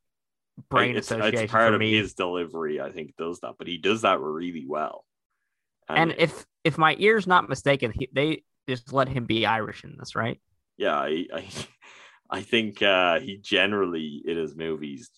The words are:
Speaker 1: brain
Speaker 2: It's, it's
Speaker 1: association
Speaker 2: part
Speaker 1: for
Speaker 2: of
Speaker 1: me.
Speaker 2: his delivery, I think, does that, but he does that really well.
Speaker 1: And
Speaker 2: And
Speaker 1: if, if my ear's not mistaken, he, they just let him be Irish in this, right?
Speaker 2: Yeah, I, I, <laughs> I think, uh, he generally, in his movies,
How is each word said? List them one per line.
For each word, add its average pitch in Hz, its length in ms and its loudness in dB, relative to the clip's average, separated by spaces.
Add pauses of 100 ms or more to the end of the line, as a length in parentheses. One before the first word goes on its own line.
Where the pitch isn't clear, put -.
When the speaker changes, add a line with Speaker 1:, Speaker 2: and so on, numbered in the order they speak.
(680)
Speaker 1:
brain 123 280 2
Speaker 2:
It's, - 140 -4
it's 113 100 0
Speaker 1:
association 110 260 2
Speaker 2:
part 113 220 6
Speaker 1:
for 110 60 6
Speaker 2:
of 107 40 4
Speaker 1:
me. 110 140 2
Speaker 2:
his 104 220 2
delivery, 82 640 -2
I 69 100 -8
think, 76 240 -12
does 85 240 -6
that, - 180 -10
but 82 100 -12
he 87 100 -6
does 98 240 0
that 95 180 4
really 78 480 -6
well. 76 380 -6 (840)
Speaker 1:
And 165 240 2
Speaker 2:
And - 80 -4
Speaker 1:
if, 165 260 0 (180)
if 151 140 0
my 156 180 4
ear's 208 320 2
not 180 200 4
mistaken, 135 460 0
he, - 180 -6
they 147 320 0 (240)
just 127 240 -6
let 131 160 2
him 131 180 -4
be 110 200 2
Irish 107 380 -2
in - 140 -18
this, - 180 -12
right? 113 260 -4 (360)
Speaker 2:
Yeah, 85 220 0
I, 78 320 -2
I, 95 160 -8 (440)
<laughs> - 400 -20
I 143 100 -6
think, 110 400 -2
uh, 92 380 4
he 98 180 -10
generally, 90 880 0
in 85 100 -2
his 78 200 -4
movies, 76 640 -8